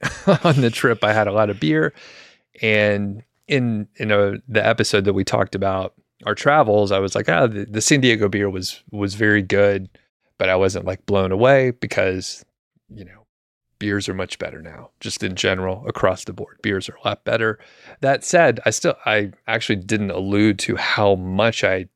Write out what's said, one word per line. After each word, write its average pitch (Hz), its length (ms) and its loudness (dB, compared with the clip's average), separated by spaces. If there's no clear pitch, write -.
<laughs> - 260 2
on 147 160 4
the 117 120 4
trip. 113 320 -4
I 107 100 4
had 107 140 2
a 98 40 -4
lot 104 200 2
of 98 80 -10
beer. 156 340 -2
And 104 600 0
in, 117 400 -2
you 110 80 -6
know, 101 400 2
the 107 180 0
episode 107 400 0
that 101 80 2
we 95 100 0
talked 101 300 -2
about 95 400 -4
our 104 100 -2
travels, 107 560 4
I 98 80 2
was 98 140 -2
like, 110 160 -2
"Ah, 160 160 4
the, 104 200 -4
the 104 160 -6
San 143 200 2
Diego 110 260 2
beer 101 220 -2
was, 92 420 -8
was 101 220 -4
very 107 300 4
good," 98 440 2
but 95 100 2
I 92 60 4
wasn't, 92 300 0
like, 95 200 -8
blown 95 260 0
away 127 400 4
because, 95 720 -4
you 104 120 -18
know, - 200 -20
beers 101 300 -4
are 95 40 -4
much 95 240 -8
better 76 240 -12
now, - 280 -20
just - 240 -10
in 92 120 -4
general, 92 520 -2
across - 380 -2
the 98 80 -10
board. - 280 -16
Beers 98 280 -4
are - 60 -18
a - 120 -8
lot 104 160 -4
better. 113 340 -2
That 135 240 0
said, 147 400 4
I 110 60 2
still, - 240 -2
I 104 260 0
actually 113 300 -2
didn't 104 340 -2
allude 101 480 2
to - 160 -4
how 101 400 2
much 95 480 0
I 92 320 0